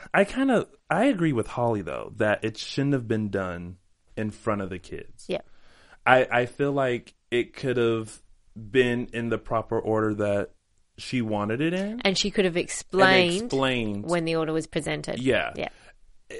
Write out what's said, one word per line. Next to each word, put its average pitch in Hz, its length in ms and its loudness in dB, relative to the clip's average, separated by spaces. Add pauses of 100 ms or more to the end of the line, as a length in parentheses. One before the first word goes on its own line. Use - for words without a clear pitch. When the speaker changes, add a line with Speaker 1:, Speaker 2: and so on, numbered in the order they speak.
(120)
Speaker 1:
I 196 120 4
kinda, 254 420 2 (240)
I 185 160 4
agree 170 260 2
with 113 160 0
Holly, 117 340 0
though, 69 340 -8
that 104 280 2
it 110 140 -2
shouldn't 139 360 -2
have 120 140 -2
been 110 220 0
done 90 460 -6 (400)
in 107 140 -4
front 104 320 -2
of 92 80 -6
the 90 80 -8
kids. - 500 -14
Speaker 2:
Yeah. - 120 -4 (640)
Speaker 1:
I, 127 240 8
I 123 160 2
feel 143 260 -2
like 127 420 -2 (160)
it 120 240 0
could 127 220 -4
have 117 440 0 (340)
been 120 580 0
in 117 180 -4
the 110 80 0
proper 113 420 -4
order 110 340 0
that 101 360 0 (460)
she - 260 -4
wanted 107 380 -2
it 165 140 0
in. 208 280 -4
Speaker 2:
And 190 140 2
she 202 140 0
could 214 140 0
have 185 120 0
Speaker 1:
And 175 80 0
Speaker 2:
explained 185 800 2
Speaker 1:
explained. 123 600 0
Speaker 2:
when 170 220 0
the 165 100 0
order 160 160 0
was 160 140 -2
presented. 151 520 -6
Speaker 1:
Yeah. 107 380 2
Speaker 2:
Yeah. - 140 -6 (680)